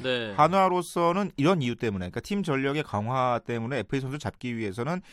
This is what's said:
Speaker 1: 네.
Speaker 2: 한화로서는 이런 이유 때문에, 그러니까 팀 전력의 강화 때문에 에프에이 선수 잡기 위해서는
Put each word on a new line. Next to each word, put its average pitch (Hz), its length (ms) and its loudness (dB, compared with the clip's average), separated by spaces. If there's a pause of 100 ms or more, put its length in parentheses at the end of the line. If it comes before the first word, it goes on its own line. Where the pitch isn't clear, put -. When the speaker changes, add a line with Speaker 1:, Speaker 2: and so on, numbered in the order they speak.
Speaker 1:
네. 123 320 -2
Speaker 2:
한화로서는 180 1040 4
이런 165 240 4
이유 120 140 0
때문에, 101 300 -2
그러니까 90 160 -6
팀 202 200 -4
전력의 139 400 0
강화 123 640 0
때문에 117 320 -4
에프에이 131 240 -2
선수 135 160 -6
잡기 120 400 -6
위해서는 120 560 -4